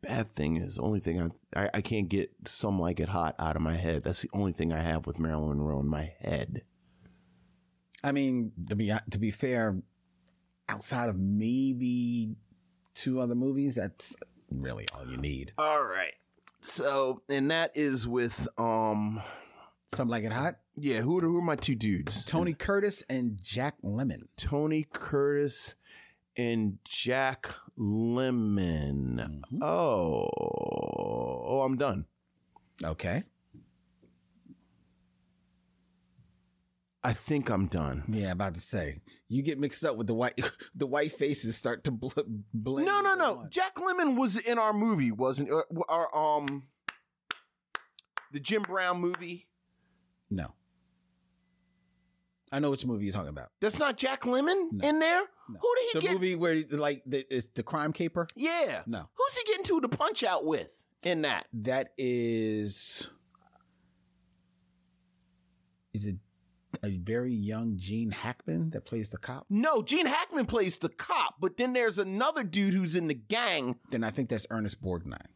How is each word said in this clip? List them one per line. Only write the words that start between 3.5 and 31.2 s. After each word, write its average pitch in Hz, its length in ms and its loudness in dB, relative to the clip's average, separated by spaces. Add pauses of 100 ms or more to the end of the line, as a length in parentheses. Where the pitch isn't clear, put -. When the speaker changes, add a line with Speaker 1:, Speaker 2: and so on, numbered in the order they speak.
Speaker 1:
of 78 60 0
my 80 140 2
head. 82 280 0
That's - 180 -2
the - 120 -6
only 95 200 2
thing 82 180 0
I 80 100 0
have 80 260 0
with 73 120 -6
Marilyn 78 380 2
Monroe 73 220 2
in 69 80 0
my 78 320 -2
head. - 420 -4 (1400)
Speaker 2:
I 143 80 0
mean, 127 400 0 (180)
to 107 60 0
be, 104 180 2 (180)
to 107 60 -2
be 107 140 0
fair, 113 480 0 (920)
outside 120 400 -2
of 98 80 0
maybe 120 1160 0 (580)
two 131 260 -2
other 120 160 0
movies, 135 400 2
that's - 400 -6 (360)
really 65 420 -6
all 65 140 -12
you 64 100 -8
need. 69 400 -4
Speaker 1:
All 151 260 2
right. 92 300 -4 (480)
So, 135 680 2
and 139 220 4
that 165 240 2
is 135 320 2
with, 120 400 0 (120)
um, 110 640 2 (720)
Speaker 2:
Some 127 140 0
Like 113 160 0
It 110 80 -2
Hot? 143 240 -2 (220)
Speaker 1:
Yeah, 135 240 0
who 151 160 2
are, 180 40 2
who 165 160 4
are 175 40 2
my 165 140 2
two 131 200 0
dudes? 104 500 0
Speaker 2:
Tony 165 280 0
Curtis 202 560 0
and 120 320 -2
Jack 127 420 -4
Lemmon. 104 400 -2 (140)
Speaker 1:
Tony 151 560 0
Curtis 143 800 0 (640)
and 113 480 2
Jack 131 600 0 (320)
Lemmon. 101 1400 2
Speaker 2:
Mm-hmm. 69 480 -6
Speaker 1:
Oh. 104 640 2 (1200)